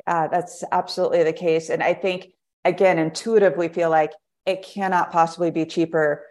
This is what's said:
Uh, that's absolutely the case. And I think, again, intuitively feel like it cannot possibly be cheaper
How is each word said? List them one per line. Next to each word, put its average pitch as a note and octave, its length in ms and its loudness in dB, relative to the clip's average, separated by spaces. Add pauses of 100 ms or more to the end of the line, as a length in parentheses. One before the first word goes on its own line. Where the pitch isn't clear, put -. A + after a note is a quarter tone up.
Uh, E3 220 -2
that's - 440 -6
absolutely F3+ 500 0
the D#3 100 2
case. D#3+ 380 -2
And E3 120 -2
I F3 120 2
think, F#3 340 -6 (360)
again, F3+ 340 4
intuitively F3 720 2
feel E3+ 220 -2
like D#3 220 2 (320)
it F#3+ 180 -2
cannot F#3 500 -2
possibly E3 380 2
be E3 140 -2
cheaper D#3+ 680 0